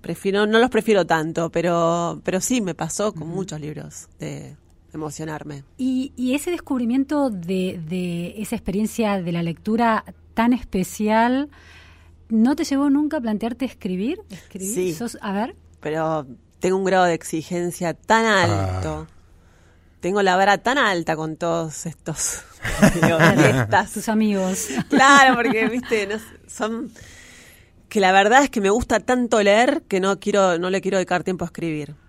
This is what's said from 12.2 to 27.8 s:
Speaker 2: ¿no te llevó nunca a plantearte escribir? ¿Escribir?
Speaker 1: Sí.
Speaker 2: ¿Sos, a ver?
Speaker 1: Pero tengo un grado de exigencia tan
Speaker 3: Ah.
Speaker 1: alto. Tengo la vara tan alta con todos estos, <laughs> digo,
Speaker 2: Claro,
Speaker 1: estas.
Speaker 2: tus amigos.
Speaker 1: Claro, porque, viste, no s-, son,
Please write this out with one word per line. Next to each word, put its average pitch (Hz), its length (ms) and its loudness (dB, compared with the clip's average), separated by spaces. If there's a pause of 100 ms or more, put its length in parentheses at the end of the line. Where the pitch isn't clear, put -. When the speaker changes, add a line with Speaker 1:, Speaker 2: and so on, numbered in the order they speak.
Speaker 2:
¿no 226 260 4
te 320 100 -2
llevó 285 260 0
nunca 302 260 2
a 302 60 -2
plantearte 226 420 -4
escribir? 220 640 -6
¿Escribir? 190 460 -12
Speaker 1:
Sí. 180 180 -2
Speaker 2:
¿Sos, - 300 -8
a 202 100 -6
ver? 233 240 -4 (240)
Speaker 1:
Pero 156 460 -4 (340)
tengo 190 160 0
un 190 80 -2
grado 185 220 4
de 170 80 2
exigencia 175 800 -6
tan 226 320 2
Speaker 3:
Ah. 101 500 2
Speaker 1:
alto. 156 300 -6 (960)
Tengo 196 220 0
la 185 140 4
vara 196 220 4
tan 262 200 0
alta 170 380 0
con 160 200 -6
todos 165 500 -4
estos, - 560 -8 (200)
<laughs> - 320 2
digo, 160 220 2
Speaker 2:
Claro, 156 240 4 (220)
Speaker 1:
estas. 196 320 0
Speaker 2:
tus 214 140 -6
amigos. 202 600 0 (220)
Speaker 1:
Claro, 269 440 8
porque, 233 340 0
viste, 226 380 -2
no 202 80 -4
s-, 220 100 -8 (220)
son, 226 460 -8 (960)